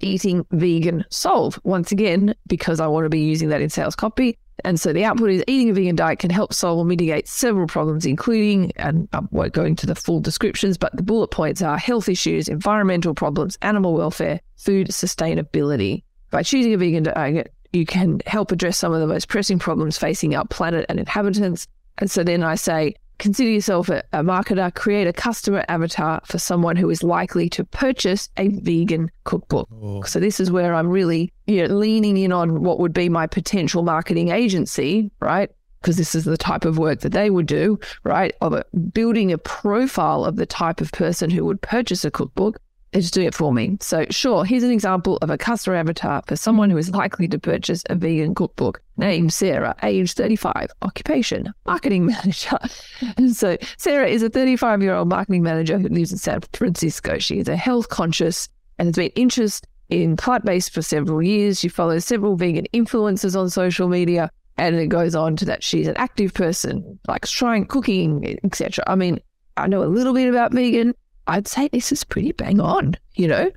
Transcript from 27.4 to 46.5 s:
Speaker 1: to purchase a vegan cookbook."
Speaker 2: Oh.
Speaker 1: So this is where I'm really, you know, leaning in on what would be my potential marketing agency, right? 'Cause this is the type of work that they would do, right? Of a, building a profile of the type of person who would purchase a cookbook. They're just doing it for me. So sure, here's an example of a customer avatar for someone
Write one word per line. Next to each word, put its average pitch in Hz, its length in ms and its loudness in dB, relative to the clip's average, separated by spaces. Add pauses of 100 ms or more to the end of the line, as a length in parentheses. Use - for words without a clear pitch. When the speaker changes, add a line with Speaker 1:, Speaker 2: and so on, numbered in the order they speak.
Speaker 1:
to - 160 -4
purchase 226 720 0
a 190 120 2
vegan 170 600 0 (140)
cookbook." - 480 -2
Speaker 2:
Oh. 104 300 -8
Speaker 1:
So 165 180 -2
this 196 180 0
is 185 120 0
where 175 240 2
I'm 165 160 0
really, 170 420 0 (140)
you 185 200 2
know, - 80 0
leaning 208 440 2
in 190 120 2
on 170 320 2
what 175 160 2
would 175 140 2
be 175 160 2
my 165 180 2
potential 170 560 -2
marketing 170 460 0
agency, 190 840 0 (100)
right? 180 300 0 (320)
'Cause 170 140 2
this 165 180 0
is 165 100 -2
the 165 120 0
type 165 300 -2
of 160 100 0
work 156 240 0
that - 120 -4
they 208 180 2
would 175 160 2
do, 175 340 0 (240)
right? 170 380 0
Of 160 100 0
a, - 120 -2 (280)
building 220 400 2
a 151 60 0
profile 202 880 0
of 170 100 -2
the - 100 -2
type 165 360 -4
of 156 100 -8
person 170 380 0
who 165 160 2
would 165 160 -2
purchase 220 420 -2
a 147 60 -2
cookbook. - 500 -2 (320)
They're 190 100 2
just 175 100 -4
doing 180 140 2
it - 80 -2
for 151 180 0
me. 120 300 0
So - 260 0
sure, 190 380 0
here's 240 160 2
an 247 80 4
example 190 500 2
of 156 80 -2
a 180 80 0
customer 202 400 -2
avatar 160 500 -2
for 151 100 -4
someone 214 340 4